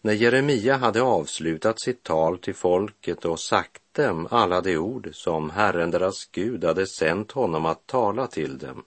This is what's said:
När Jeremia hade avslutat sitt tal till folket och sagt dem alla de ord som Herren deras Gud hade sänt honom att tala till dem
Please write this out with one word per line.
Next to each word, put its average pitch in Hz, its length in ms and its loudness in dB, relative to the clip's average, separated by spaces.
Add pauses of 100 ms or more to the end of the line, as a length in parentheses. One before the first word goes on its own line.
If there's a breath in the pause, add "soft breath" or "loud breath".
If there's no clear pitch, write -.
När 107 120 2
Jeremia 127 640 4
hade 113 240 2
avslutat 82 800 0
sitt 127 220 -6
tal 82 340 2
till 90 180 -8
folket 90 680 0
och 82 140 -2
sagt - 420 -2 (100)
dem 92 400 0
alla 90 300 4
de 90 160 0
ord 98 360 -4
som 78 360 -2
Herren 85 420 0
deras 92 400 -2
Gud 95 320 -4
hade 87 240 0
sänt 87 440 -2
honom 82 340 -2
att 80 220 -2
tala 120 400 0
till 67 300 -6
dem 65 300 -14